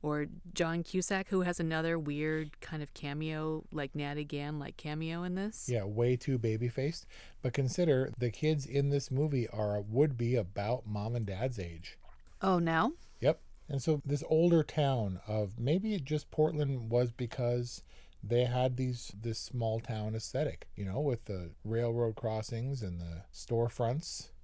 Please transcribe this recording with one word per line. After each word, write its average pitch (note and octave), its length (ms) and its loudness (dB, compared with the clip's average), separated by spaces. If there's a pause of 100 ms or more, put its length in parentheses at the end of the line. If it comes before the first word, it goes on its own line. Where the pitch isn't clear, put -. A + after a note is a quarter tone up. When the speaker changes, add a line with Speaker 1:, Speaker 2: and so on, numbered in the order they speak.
Speaker 1:
Or D3 260 0 (260)
John E3+ 300 0
Cusack, F#3+ 460 -2
who F#3+ 120 2
has F3+ 180 0
another E3 380 2
weird D3+ 640 -2
kind D#3 220 -6
of C#3+ 100 -12
cameo, D#3 760 -4
like, C#3+ 240 -4
Natty C#3+ 280 -2
Gann, D3 360 -4
like, C#3+ 180 -10
cameo D#3+ 460 -4
in F3+ 120 -2
this. G3+ 320 -4
Speaker 2:
Yeah, A#2 160 0
way A#2 320 2
too C3 220 0
baby-faced. A#2 680 0 (360)
But A#2+ 120 -2
consider C3+ 640 4
the A#2+ 120 2
kids D3+ 380 0
in C#3 220 2
this C#3+ 200 0
movie C3+ 400 2
are, G#2 320 0
would B2+ 360 4
be A#2+ 180 2
about G#2 500 0
mom G#2+ 300 -2
and A#2 100 0
dad's G#2+ 340 -2
age. E2+ 380 -8 (440)
Speaker 1:
Oh, F#3 180 4
now? E3+ 340 4 (260)
Speaker 2:
Yep. C#3 220 4 (260)
And C#3 140 -2
so D3+ 240 2
this C#3 240 0
older E3 340 8
town A#2+ 640 2
of, G#2+ 320 0
maybe F#3+ 360 2
it D3+ 100 -2
just D3+ 240 -2
Portland C#3+ 640 0
was A#2+ 200 4
because A#2+ 680 -2 (420)
they A#2+ 220 4
had B2+ 320 2
these, B2+ 420 -2
this A2+ 200 -4
small A2+ 400 -2
town A2 360 -4
aesthetic, - 600 -4
you G2+ 100 -4
know, F#2+ 140 -2
with C#3 260 0
the F2+ 240 -6 (140)
railroad A#2 520 0
crossings A2+ 680 -4
and F2 180 -4
the E2+ 220 -8 (100)
storefronts A#2 960 -2 (140)